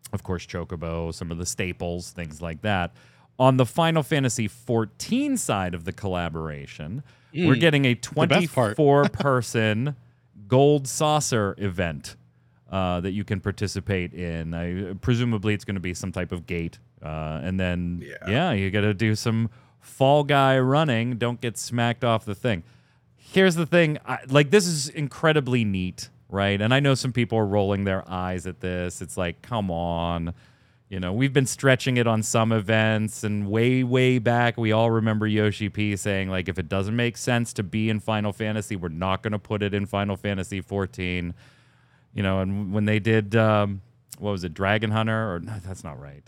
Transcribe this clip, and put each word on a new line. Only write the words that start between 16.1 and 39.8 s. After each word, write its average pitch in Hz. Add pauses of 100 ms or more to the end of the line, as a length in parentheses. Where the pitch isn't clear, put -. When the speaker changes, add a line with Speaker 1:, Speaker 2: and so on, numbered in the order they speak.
Speaker 1:
type 90
of 85
gate. 85 (240)
Uh, 78
and 92
then, 87
Speaker 3:
Yeah. 71
Speaker 1:
yeah, 156
you 98
gotta 104
do 107
some 113 (300)
Fall 143
Guy 139
running. 127
Don't 120
get 120
smacked 120
off 113
the 104
thing. 101 (540)
Here's 190
the 170
thing. 160
I, 123 (100)
like, 139
this 190
is 151
incredibly 143
neat, 92 (200)
right? 98
And 110
I 131
know 139
some 123
people 113
are 107
rolling 101
their 95
eyes 92
at 92
this. 90
It's 85
like, 87
come 104
on. 85 (560)
You 95
know, 90
we've 131
been 135
stretching 131
it 120
on 113
some 113
events, 110
and 104
way, 120
way 127
back, 120
we 113
all 113
remember 110
Yoshi 107
P 104
saying, 98
like, 92
"If 90
it 85
doesn't 98
make 120
sense 120
to 113
be 110
in 107
Final 107
Fantasy, 107
we're 87
not 95
gonna 104
put 104
it 101
in 101